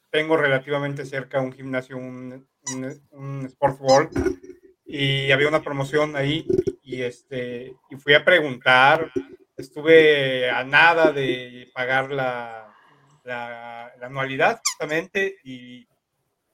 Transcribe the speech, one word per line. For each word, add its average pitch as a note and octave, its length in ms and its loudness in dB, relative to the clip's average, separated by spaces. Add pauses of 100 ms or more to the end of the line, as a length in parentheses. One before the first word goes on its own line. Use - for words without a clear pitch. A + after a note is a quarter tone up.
tengo D#3 260 0
relativamente C#3+ 720 -2
cerca C3+ 360 -6
un B2+ 120 -6
gimnasio, C3 440 -8
un, B2+ 500 -16 (260)
un, C3 280 -10 (100)
un C#3 340 -10
Sports C#3 360 -4
World, C#3 580 2 (460)
y C#3 460 -2
había C#3 160 4
una D3+ 140 0
promoción D3 540 -4
ahí, C#3+ 320 -2 (340)
y, B2+ 220 -10
este, B2 720 -10 (160)
y C3+ 60 -14
fui D3 180 2
a D3 100 4
preguntar. C#3+ 840 4 (440)
Estuve C#3+ 960 4
a B2 140 -2
nada D#3 480 6
de B2+ 640 -6
pagar C3 380 -2
la, A#2+ 640 -6 (500)
la, A#2+ 760 -12
la B2 80 -14
anualidad, C3+ 580 -2
justamente, E3+ 760 -4
y, B2 440 -20 (680)